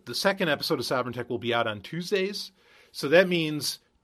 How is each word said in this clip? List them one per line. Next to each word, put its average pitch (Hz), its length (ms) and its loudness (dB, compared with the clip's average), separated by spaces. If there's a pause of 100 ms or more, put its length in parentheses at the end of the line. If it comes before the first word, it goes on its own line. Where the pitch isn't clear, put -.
the 120 80 -10
second 196 360 0
episode 147 280 0
of 120 80 -4
Sovereign 123 300 -2
Tech 120 120 -6
will 117 120 -4
be 117 120 -2
out 117 140 2
on 104 160 -4
Tuesdays. 190 680 -4 (400)
So - 180 -6
that 180 180 8
means 156 520 -2 (240)